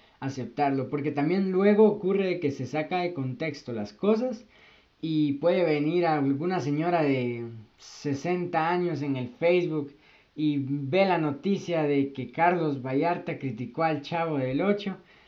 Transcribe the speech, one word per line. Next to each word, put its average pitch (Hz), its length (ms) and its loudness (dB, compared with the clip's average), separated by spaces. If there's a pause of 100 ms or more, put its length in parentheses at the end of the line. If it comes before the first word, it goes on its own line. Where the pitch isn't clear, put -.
(200)
aceptarlo, 135 720 -2
porque 147 200 -2
también 185 400 0
luego 202 340 6
ocurre 190 560 2
que 143 120 0
se 123 140 -6
saca 156 340 -2
de 175 140 -2
contexto 135 580 -6
las 107 200 -6
cosas 226 540 0 (540)
y 151 340 0
puede 175 300 2
venir 156 420 2
alguna 151 540 0
señora 156 420 0
de 123 420 0 (380)
sesenta 165 880 -2
años 175 320 0
en 139 140 -2
el 123 120 -4
Facebook 160 640 0 (440)
y 147 280 0
ve 143 400 0
la 180 140 2
noticia 160 640 0
de 139 300 2
que 123 180 -8
Carlos 160 500 2
Vallarta 151 580 -2
criticó 123 440 -6
al 151 200 0
Chavo 165 360 -2
del 131 240 0
Ocho 196 340 0 (320)